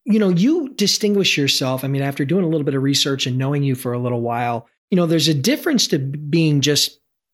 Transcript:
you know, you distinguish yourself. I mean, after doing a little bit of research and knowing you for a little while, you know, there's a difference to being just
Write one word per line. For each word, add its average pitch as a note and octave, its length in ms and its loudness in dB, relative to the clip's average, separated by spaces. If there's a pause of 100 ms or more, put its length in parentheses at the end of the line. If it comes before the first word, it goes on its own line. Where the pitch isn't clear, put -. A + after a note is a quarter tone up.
you G#3+ 140 2
know, G3+ 100 2
you B3+ 460 2
distinguish G3+ 640 0
yourself. C3+ 460 0
I C3+ 60 -4
mean, C#3 140 -2
after C#3 220 -2
doing F3 200 0
a E3 40 0
little D#3 160 0
bit C#3 100 -2
of C3+ 80 -2
research C#3 440 0
and B2+ 120 -2
knowing C#3 240 0
you C3+ 120 0
for B2 180 -4
a B2 60 -4
little B2 220 -2
while, A#2 480 -4 (220)
you F#3+ 60 2
know, F3 100 4
there's D#3+ 220 2
a D#3+ 60 4
difference B3+ 540 0
to D3+ 100 0
being D3 600 0
just C#3+ 400 0 (340)